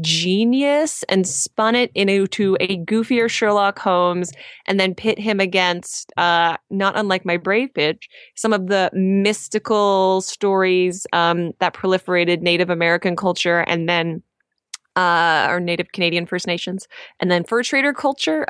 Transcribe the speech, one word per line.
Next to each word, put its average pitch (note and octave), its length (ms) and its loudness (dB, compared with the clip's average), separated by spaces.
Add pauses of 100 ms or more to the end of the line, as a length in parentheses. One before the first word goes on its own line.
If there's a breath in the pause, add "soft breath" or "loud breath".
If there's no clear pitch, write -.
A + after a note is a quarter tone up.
genius A#3 1040 0
and F#3+ 200 2
spun A3 520 -2
it B3 180 0
into G3 640 0
a F#3 260 -2
goofier A3+ 460 0
Sherlock G3+ 480 0
Holmes F3+ 540 0 (340 loud breath)
and G3 140 0
then F#3+ 120 0
pit G#3+ 280 -2
him G#3 180 -2
against, F3+ 800 -2
uh, E3+ 400 2 (120)
not G3 300 -2
unlike F#3+ 260 -2
my F3 120 -2
Brave G3+ 380 -2
Bitch, D3+ 300 -2 (300 loud breath)
some A3 180 0
of F#3+ 140 0
the F#3+ 260 2
mystical G3 1300 2
stories, F#3 920 0
um, E3+ 480 0
that F3+ 140 0
proliferated F3 640 0
Native F3 300 0
American E3+ 440 0
culture F3 460 0
and E3 280 -2
then, E3 320 -2 (760)
uh, E3+ 520 4
or F3+ 120 0
Native F3 320 -4
Canadian E3+ 340 0
First F3+ 220 -6
Nations, F3+ 400 -6 (320 loud breath)
and F3+ 100 0
then F3 140 2
fur A#3 180 -2
trader C#4 320 0
culture, D4+ 560 -2